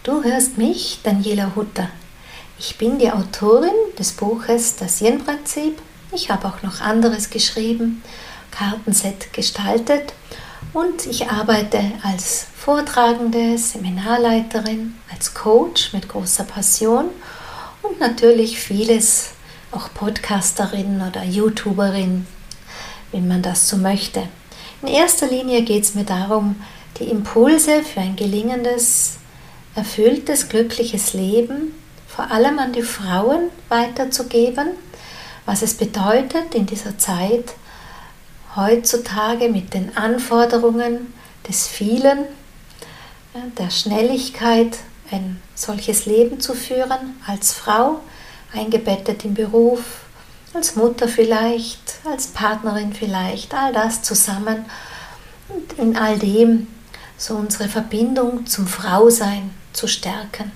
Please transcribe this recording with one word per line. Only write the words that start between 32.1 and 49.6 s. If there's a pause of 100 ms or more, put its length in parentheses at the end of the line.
allem
an
die
Frauen (180)
weiterzugeben, (760)
was
es
bedeutet
in
dieser
Zeit (1000)
heutzutage
mit
den
Anforderungen (320)
des
vielen, (1120)
ja, (160)
der
Schnelligkeit, (340)
ein (140)
solches
Leben
zu
führen,
als
Frau, (540)
eingebettet
im
Beruf, (460)